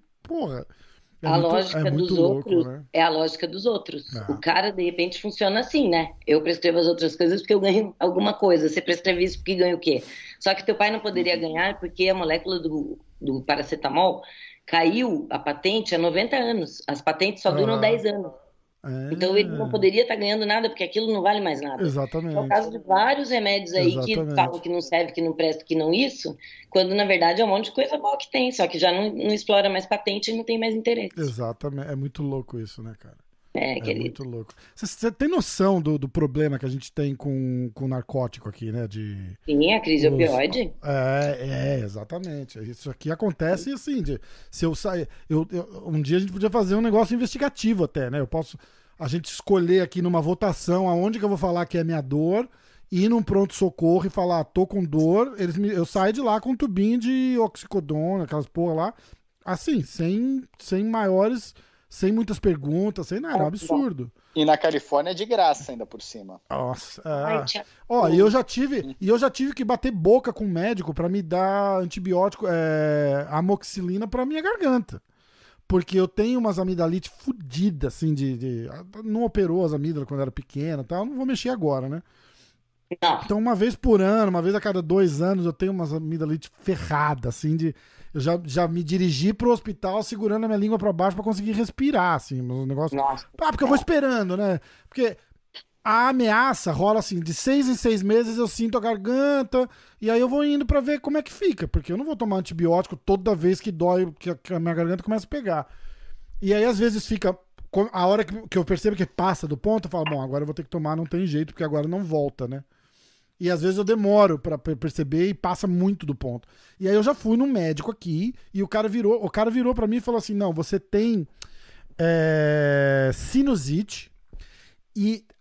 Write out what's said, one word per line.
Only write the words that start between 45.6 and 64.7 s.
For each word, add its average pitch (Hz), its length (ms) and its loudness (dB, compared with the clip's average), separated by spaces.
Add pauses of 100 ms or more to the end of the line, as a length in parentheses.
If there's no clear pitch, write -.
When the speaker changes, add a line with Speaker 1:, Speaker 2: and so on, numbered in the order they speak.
Speaker 1:
um 156 160 -2
dia 151 140 2
a 185 40 2
gente 196 120 -4
podia 196 180 0
fazer 202 240 2
um 220 60 2
negócio 226 340 4
investigativo 233 720 0
até, 135 260 -4
né? 143 100 -2
Eu 131 60 -2
posso, - 320 -6 (400)
a 151 100 -6
gente 156 180 -4
escolher 185 560 2
aqui 175 200 -4
numa 175 180 2
votação 180 680 0
aonde 190 300 0
que 196 60 -4
eu 208 40 2
vou 196 100 0
falar 175 280 0
que 175 120 -4
é 165 60 0
minha 165 160 -2
dor, 160 480 0 (420)
ir 190 180 2
num 233 140 4
pronto-socorro 185 840 2
e 185 40 -4
falar, 175 340 0
"Tô 185 220 0
com 196 180 -2
dor", 170 540 2
eles 175 180 -2
me, 202 120 0
eu 180 180 0
saio 196 260 2
de 247 80 -4
lá 220 200 2
com 247 100 -4
um 247 60 0
tubinho 214 420 2
de 254 400 0
oxicodona, 175 840 -2
aquelas 151 240 -4
porra 170 260 0
lá, 180 200 -2 (500)
assim, 185 380 -2
sem, 226 600 -2 (160)
sem 190 260 -2
maiores, 220 680 2 (340)
sem 190 240 0
muitas 220 260 0
perguntas, 170 720 0
sem 202 120 -4
nada, 302 240 0
é - 20 2
um 156 40 0
Speaker 2:
Tá 214 160 -8
bom. 285 180 0
Speaker 1:
absurdo. 135 280 -6 (220)
Speaker 3:
E 156 100 2
na 151 140 6
Califórnia 156 540 0